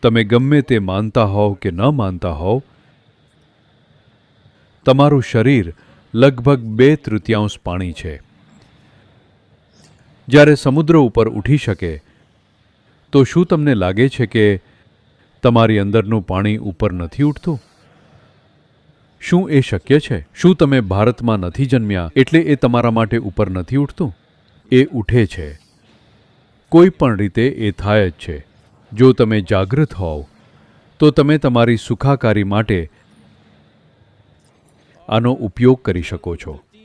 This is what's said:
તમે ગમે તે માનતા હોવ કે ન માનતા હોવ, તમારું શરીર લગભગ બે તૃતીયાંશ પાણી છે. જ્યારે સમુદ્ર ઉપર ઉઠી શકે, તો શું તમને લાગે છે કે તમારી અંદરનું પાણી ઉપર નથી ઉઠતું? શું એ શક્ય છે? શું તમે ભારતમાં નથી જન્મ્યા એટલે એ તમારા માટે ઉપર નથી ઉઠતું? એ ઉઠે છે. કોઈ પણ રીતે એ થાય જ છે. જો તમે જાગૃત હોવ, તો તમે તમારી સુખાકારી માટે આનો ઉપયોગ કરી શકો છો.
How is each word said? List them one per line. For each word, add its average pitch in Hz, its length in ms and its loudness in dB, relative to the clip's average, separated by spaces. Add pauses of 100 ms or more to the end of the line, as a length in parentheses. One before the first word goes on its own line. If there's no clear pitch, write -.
તમે 113 220 2
ગમે 131 380 2
તે 123 160 0
માનતા 104 460 -2
હોવ 101 300 -2
કે 95 160 -8
ન 85 120 -6
માનતા 98 480 -4
હોવ, 92 320 -4 (2250)
તમારું 139 380 4
શરીર 113 520 0 (400)
લગભગ 127 440 2
બે 120 380 2
તૃતીયાંશ 107 640 -4
પાણી 90 340 -8
છે. 76 280 -14 (2000)
જ્યારે 147 260 6
સમુદ્ર 147 420 2
ઉપર 117 320 2
ઉઠી 113 280 -2
શકે, 87 460 -6 (1120)
તો 139 120 6
શું 170 220 0
તમને 147 280 0
લાગે 98 340 0
છે 123 180 -4
કે 104 340 0 (840)
તમારી 113 360 2
અંદરનું 101 480 -2
પાણી 101 300 -4
ઉપર 101 360 -6
નથી 90 300 -6
ઉઠતું? 147 400 -4 (1600)
શું 180 300 -2
એ 139 100 2
શક્ય 131 400 0
છે? 90 340 -8
શું 180 200 4
તમે 139 260 2
ભારતમાં 107 580 -2
નથી 90 280 -6
જન્મ્યા 104 500 -2
એટલે 147 240 2
એ 151 160 0
તમારા 120 340 0
માટે 113 260 -2
ઉપર 101 340 -4
નથી 92 260 -6
ઉઠતું? 139 400 -6 (560)
એ 127 120 6
ઉઠે 113 420 -2
છે. 76 320 -12 (1080)
કોઈ 175 200 6
પણ 131 280 -2
રીતે 101 260 -2
એ 113 280 -2
થાય 101 400 0
જ - 20 -10
છે. 76 340 -14 (460)
જો 123 200 6
તમે 110 280 0
જાગૃત 98 540 -2
હોવ, 78 300 -8 (760)
તો 151 120 4
તમે 147 280 2
તમારી 120 380 2
સુખાકારી 113 680 -2
માટે 101 460 -4 (2250)
આનો 117 240 0
ઉપયોગ 123 500 0
કરી 87 200 -4
શકો 85 340 -10
છો. 78 260 -18 (220)